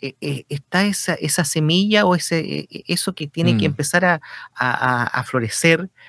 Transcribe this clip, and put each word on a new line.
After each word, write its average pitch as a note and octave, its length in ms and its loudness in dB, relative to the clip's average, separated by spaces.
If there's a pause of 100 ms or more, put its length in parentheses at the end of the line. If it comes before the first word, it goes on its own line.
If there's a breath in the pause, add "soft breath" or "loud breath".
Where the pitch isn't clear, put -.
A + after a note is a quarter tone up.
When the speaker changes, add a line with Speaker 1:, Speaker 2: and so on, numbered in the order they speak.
Speaker 1:
eh, C3+ 200 -8
eh, C#3+ 280 -6
está F3+ 360 0
esa, F#3+ 300 -2
esa D#3+ 280 0
semilla F#3+ 640 2
o F3+ 100 4
ese, E3 240 0
eh, - 300 -6
eh, - 180 -16
eso F3 260 -2
que D3 140 -10
tiene E3 300 2
que G#2 100 2
Speaker 2:
Mm. D3+ 40 0
Speaker 1:
empezar F3 340 0
a, F3 160 2 (340 loud breath)
a, B2 160 -2
a, B2 320 0
a B2+ 200 -4
florecer. D#3+ 680 0 (200 soft breath)